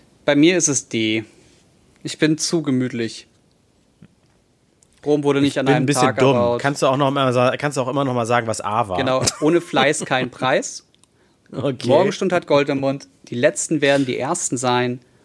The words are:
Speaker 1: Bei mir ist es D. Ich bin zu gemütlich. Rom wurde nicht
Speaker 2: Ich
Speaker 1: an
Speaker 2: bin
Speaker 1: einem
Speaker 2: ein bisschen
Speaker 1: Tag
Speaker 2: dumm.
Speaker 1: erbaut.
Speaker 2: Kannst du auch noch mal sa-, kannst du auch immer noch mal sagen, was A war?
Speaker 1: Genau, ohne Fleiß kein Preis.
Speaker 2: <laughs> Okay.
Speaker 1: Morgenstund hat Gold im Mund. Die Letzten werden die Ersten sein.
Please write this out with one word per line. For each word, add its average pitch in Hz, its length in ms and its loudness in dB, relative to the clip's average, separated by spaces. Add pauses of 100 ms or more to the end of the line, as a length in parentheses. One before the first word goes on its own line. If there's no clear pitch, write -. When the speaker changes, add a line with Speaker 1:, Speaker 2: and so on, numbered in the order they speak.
(240)
Speaker 1:
Bei 147 100 2
mir 165 220 6
ist 160 120 0
es 135 200 -4
D. 110 360 -2 (800)
Ich - 160 -10
bin 156 200 2
zu 165 240 -2
gemütlich. 127 640 -4 (1800)
Rom 147 160 2
wurde 139 200 2
nicht 143 140 4
Speaker 2:
Ich - 40 -6
Speaker 1:
an 131 60 -2
Speaker 2:
bin 143 80 4
Speaker 1:
einem 127 80 2
Speaker 2:
ein 131 40 0
bisschen 135 200 2
Speaker 1:
Tag 131 120 0
Speaker 2:
dumm. 131 160 4
Speaker 1:
erbaut. 120 280 0
Speaker 2:
Kannst 143 180 -2
du 151 60 2
auch 131 100 2
noch 139 140 2
mal 135 240 0
sa-, 127 240 2
kannst 143 180 -4
du 135 60 -2
auch 123 60 -6
immer 139 180 -2
noch 123 80 -2
mal 120 100 -2
sagen, 117 220 0
was 110 160 -6
A 107 260 -2
war? 90 80 -4
Speaker 1:
Genau, 131 260 -2 (200)
ohne 160 180 2
Fleiß 147 460 0
kein 127 240 -2
Preis. - 580 -4
Speaker 2:
<laughs> - 640 -20
Okay. 123 360 -6
Speaker 1:
Morgenstund 185 440 2
hat 175 140 -2
Gold 143 240 2
im 139 100 -2
Mund. 135 260 -4 (220)
Die 120 60 -10
Letzten 143 480 0
werden 139 240 4
die - 120 -4
Ersten 139 380 -4
sein. 123 440 0 (240)